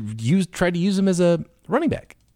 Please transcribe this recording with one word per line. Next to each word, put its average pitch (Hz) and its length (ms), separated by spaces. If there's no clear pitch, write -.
used, 170 340
tried 180 220
to 170 40
use 190 180
him 196 120
as 175 100
a 170 240
running 254 220
back. - 260